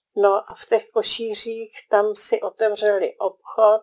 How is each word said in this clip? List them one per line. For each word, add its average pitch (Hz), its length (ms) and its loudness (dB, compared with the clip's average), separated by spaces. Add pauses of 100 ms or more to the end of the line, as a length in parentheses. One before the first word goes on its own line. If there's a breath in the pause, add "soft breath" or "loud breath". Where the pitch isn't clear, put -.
(160)
No 202 360 2
a - 40 -18
v - 140 -20
těch 220 240 0
Košířích 226 760 -6 (180)
tam 208 260 2
si - 260 -4
otevřeli 202 760 0
obchod 214 640 2